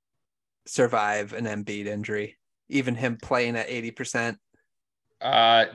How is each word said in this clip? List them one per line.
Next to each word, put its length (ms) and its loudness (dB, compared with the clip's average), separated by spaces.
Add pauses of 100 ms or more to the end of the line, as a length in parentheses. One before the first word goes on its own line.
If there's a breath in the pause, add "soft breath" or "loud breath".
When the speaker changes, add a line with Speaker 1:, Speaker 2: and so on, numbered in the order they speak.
(640)
Speaker 1:
survive 680 0
an 120 -6
Embiid 400 -6
injury, 520 -6 (300)
even 280 0
him 260 -2
playing 340 0
at 140 -4
eighty 220 -6
percent? 460 -4 (840)
Speaker 2:
Uh, 540 6